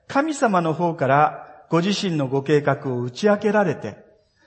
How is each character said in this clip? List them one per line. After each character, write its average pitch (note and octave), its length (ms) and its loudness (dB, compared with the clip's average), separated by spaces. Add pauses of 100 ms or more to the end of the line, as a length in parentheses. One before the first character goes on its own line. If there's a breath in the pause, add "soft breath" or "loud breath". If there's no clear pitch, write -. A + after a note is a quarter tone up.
神 D4+ 260 0
様 G#3 280 0
の E3 120 0
方 E3 220 -2
か C3+ 120 -2
ら - 640 0
ご E3 120 2
自 G3 280 -2
身 E3 60 -2
の C3+ 140 -2
ご C#3 120 -2
計 D3 200 2
画 C#3 320 -2
を B2 80 -4
打 B2 100 -6
ち G#3 160 -2
明 G#3 120 4
け G#3 120 -2
ら G3+ 140 2
れ G3 100 -2
て、 G#3 220 -12 (500 soft breath)